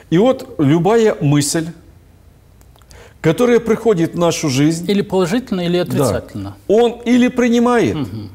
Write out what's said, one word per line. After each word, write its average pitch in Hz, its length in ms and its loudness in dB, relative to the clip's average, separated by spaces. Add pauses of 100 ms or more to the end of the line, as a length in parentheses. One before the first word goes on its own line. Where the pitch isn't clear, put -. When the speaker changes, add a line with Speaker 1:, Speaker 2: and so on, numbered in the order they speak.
(100)
Speaker 1:
И 165 80 2
вот 254 400 0
любая 180 600 2
мысль, 147 480 0 (1500)
которая 233 400 2
приходит 214 540 0
в 165 40 -6
нашу 165 320 0
жизнь, 165 400 0
Speaker 2:
Или 202 120 0
положительно, 190 580 -2
или 175 160 -2
Speaker 1:
да, 180 60 0
Speaker 2:
отрицательно. 123 760 -4 (100)
Speaker 1:
он 226 400 2
или 247 220 4
принимает, 240 680 0
Speaker 2:
Мгм. 107 400 -8